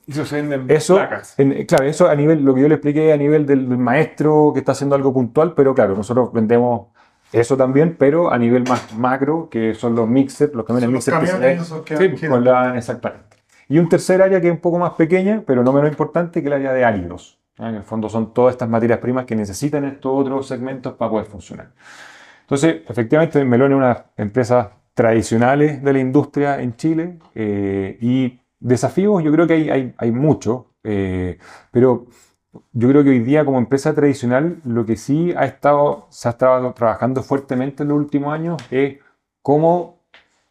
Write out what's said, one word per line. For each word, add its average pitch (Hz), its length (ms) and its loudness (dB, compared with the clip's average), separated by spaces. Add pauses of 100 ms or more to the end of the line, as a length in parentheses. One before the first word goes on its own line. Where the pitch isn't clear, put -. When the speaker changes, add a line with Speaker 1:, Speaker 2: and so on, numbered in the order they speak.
Speaker 1:
Eso 143 200 -8
se 147 100 -8
vende 147 200 -4
en 131 140 -4
Speaker 2:
Eso, 156 260 2
Speaker 1:
placas. - 440 -2
Speaker 2:
en, 139 260 0
claro, 143 200 2
eso 151 240 2
a 151 60 2
nivel, 147 280 2
lo 135 100 4
que 131 80 2
yo 143 60 4
le 151 80 4
expliqué 151 380 2
a 151 40 2
nivel 147 280 2
del, 135 240 0
del 123 80 -2
maestro 151 760 2
que 135 60 -4
está 135 140 0
haciendo 139 220 -2
algo 135 180 2
puntual, 139 400 0
pero 135 200 4
claro, 104 220 2
nosotros 113 380 -2
vendemos 117 540 0 (440)
eso 117 240 0
también, 135 420 2
pero 156 340 2
a 123 60 0
nivel 120 300 2
más 120 300 -4
macro, 135 520 -2
que 113 240 -2
son 117 220 -4
los 113 140 0
mixers, 135 440 0
los 113 120 -6
camiones 120 220 -2
Speaker 3:
Son 123 60 0
los 127 140 -4
Speaker 2:
mixer 160 120 0
que 165 60 -2
se 180 60 -2
Speaker 3:
camiones 135 240 0
Speaker 2:
ven - 80 -6
Speaker 3:
esos 156 220 -12
que 156 120 -6
Speaker 1:
Sí, 165 200 2
Speaker 3:
giran. 156 140 -4
Speaker 2:
con 123 120 2
la, 127 340 2
exactamente. - 600 -10 (320)
Y 147 100 2
un 170 80 2
tercer 180 340 2
área 190 200 2
que 170 60 2
es 175 60 2
un 160 60 -8
poco 175 200 -2
más 175 120 -2
pequeña, 185 560 0
pero 123 160 2
no 131 80 2
menos 143 180 2
importante, 165 520 -4
que 143 80 -4
es 143 40 -2
el 139 60 0
área 135 140 -4
de 127 100 0
áridos. 90 560 -4 (180)
¿Ah? 113 120 -10
En 113 60 -8
el 101 80 -12
fondo 110 260 -6
son 110 240 -6
todas 123 200 2
estas 123 140 -8
materias 113 320 0
primas 127 240 -4
que 127 100 -10
necesitan 139 520 -4
estos 135 280 -8
otros 135 320 -2
segmentos 131 500 -10
para 113 140 -6
poder 107 160 -4
funcionar. - 460 -20 (680)
Entonces, 156 480 0
efectivamente, 143 560 0
Melon 127 260 4
es 139 60 2
una 127 280 0 (120)
empresa 117 560 0 (200)
tradicionales 123 880 2
de 139 120 0
la 135 60 0
industria 139 640 0
en 123 140 -6
Chile, 165 440 -4 (140)
eh, 101 680 -4
y 127 400 -2 (180)
desafíos 180 640 0
yo 151 80 0
creo 165 160 2
que 160 60 2
hay, 156 160 0
hay, 131 280 -4
hay 117 140 -2
muchos, 127 520 0 (200)
eh, 92 540 -4 (340)
pero 123 360 2 (640)
yo 120 160 2
creo 143 160 6
que 139 60 4
hoy 123 80 4
día 147 260 2
como 135 120 0
empresa 135 360 -2
tradicional 143 720 0
lo 117 200 -2
que 107 120 -2
sí 160 400 -2
ha 139 80 0
estado, 147 640 0
se - 180 -8
ha 120 40 -2
estado 127 420 0
trabajando 120 500 -2
fuertemente 139 600 -4
en 147 60 -2
los 147 80 0
últimos 143 360 -4
años 160 360 -6
es 139 280 -2 (440)
cómo 165 600 0 (500)